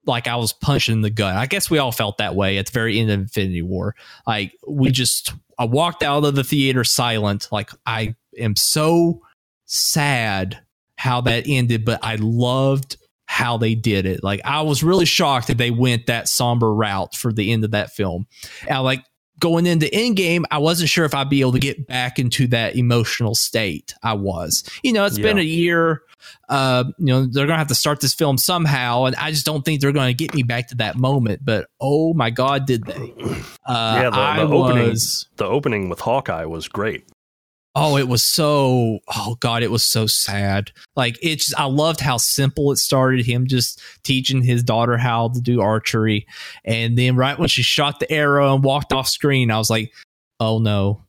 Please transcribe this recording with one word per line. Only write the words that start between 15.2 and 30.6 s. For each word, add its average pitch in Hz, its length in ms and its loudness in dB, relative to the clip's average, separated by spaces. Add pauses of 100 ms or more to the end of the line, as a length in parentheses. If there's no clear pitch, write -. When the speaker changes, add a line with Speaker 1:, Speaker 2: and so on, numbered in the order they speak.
Speaker 1:
that 123 100 0
they 120 140 0
went 120 360 0
that 117 200 -2
somber 120 460 2
route 101 420 -2
for 120 160 -4
the 107 200 0
end 110 120 0
of 107 80 -2
that 104 200 -2
film. 95 340 -4 (420)
And, 131 160 -2
like, 131 200 -2 (360)
going 170 280 2
into 160 200 2
Endgame, 190 640 0
I 151 80 -2
wasn't 160 320 0
sure 165 160 2
if 143 80 -2
I'd 139 160 -2
be 139 120 4
able 127 100 4
to 127 80 2
get 139 260 -4
back 127 320 -4
into 123 300 0
that 117 280 0
emotional 120 600 2
state 101 680 -2
I 113 120 -2
was. 87 500 -2 (180)
You 247 120 0
know, 202 120 2
it's 202 140 -2
been 214 180 2
Speaker 2:
Yeah. 180 60 2
Speaker 1:
a - 20 2
year. 165 560 0 (480)
Uh, 131 360 2 (120)
you 175 80 -2
know, 131 220 4
they're 139 180 0
gonna 160 140 2
have 147 80 0
to 143 80 -2
start 147 260 0
this 135 140 0
film 139 240 2
somehow, 135 640 2
and 131 140 0
I 151 120 -4
just 151 160 -2
don't 151 180 -2
think 151 180 0
they're 139 100 2
gonna 131 220 2
get 147 200 -4
me 147 80 0
back 120 280 -4